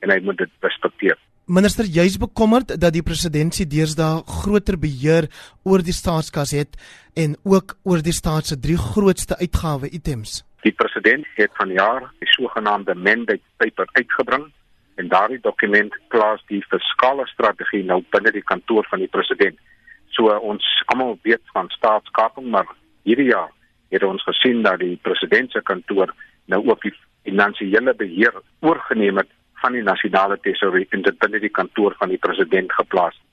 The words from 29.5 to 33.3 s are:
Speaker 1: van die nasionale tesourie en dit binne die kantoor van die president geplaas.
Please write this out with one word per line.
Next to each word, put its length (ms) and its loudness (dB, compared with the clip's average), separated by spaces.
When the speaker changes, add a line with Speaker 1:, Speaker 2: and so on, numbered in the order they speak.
Speaker 1:
van 100 2
die 100 -4
nasionale 600 0
tesourie 480 0
en 120 -4
dit 160 2
binne 200 0
die 120 -4
kantoor 480 0
van 100 -2
die 100 -2
president 540 0
geplaas. 460 0